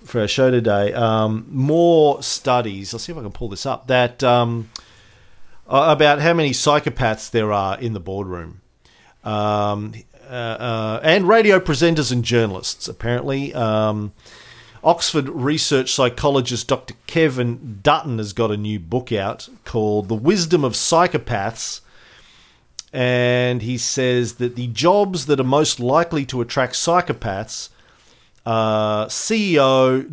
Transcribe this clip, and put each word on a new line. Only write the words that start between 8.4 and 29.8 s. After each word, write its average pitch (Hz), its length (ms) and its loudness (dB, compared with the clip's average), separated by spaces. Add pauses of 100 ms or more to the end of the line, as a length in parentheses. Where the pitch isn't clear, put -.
Um, 104 680 -2 (340)
uh, - 40 -16
uh, 113 680 -4
and 180 240 4
radio 208 320 6
presenters 156 540 0
and 123 120 0
journalists, 113 640 -2
apparently. 135 640 -6
Um, 107 580 -2 (720)
Oxford 160 460 0
research 147 640 0
psychologist 127 760 0
Doctor - 260 -4 (120)
Kevin 123 760 -2
Dutton 147 360 0
has 104 140 -6
got 113 180 0
a 107 60 -2
new 104 240 -4
book 117 320 -4
out 104 360 -4 (160)
called 104 440 0
The 113 60 -2
Wisdom 160 500 2
of 120 80 0
Psychopaths. 131 1080 0 (1120)
And 123 720 0
he 123 160 -4
says 123 580 0
that 120 200 -4
the 123 100 -6
jobs 180 600 2
that 143 120 2
are 135 60 0
most 143 340 2
likely 147 480 0
to 123 140 -6
attract 120 340 -2
psychopaths 117 920 -2 (760)
are 110 680 0
C 208 440 0
E 147 60 6
O, 131 420 4 (100)